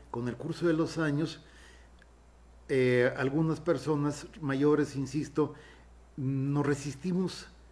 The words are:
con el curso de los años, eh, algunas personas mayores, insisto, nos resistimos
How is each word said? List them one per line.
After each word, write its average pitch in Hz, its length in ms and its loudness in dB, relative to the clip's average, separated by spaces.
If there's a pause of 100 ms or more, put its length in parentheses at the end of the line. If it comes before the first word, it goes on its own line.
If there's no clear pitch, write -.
(100)
con 120 180 -4
el 120 80 -6
curso 160 300 -4
de 170 60 4
los 156 240 0
años, 156 460 -2 (1300)
eh, 127 480 4
algunas 151 440 0
personas 143 680 0 (140)
mayores, 143 560 2
insisto, 147 580 -2 (640)
nos 135 480 0
resistimos 147 840 -2 (240)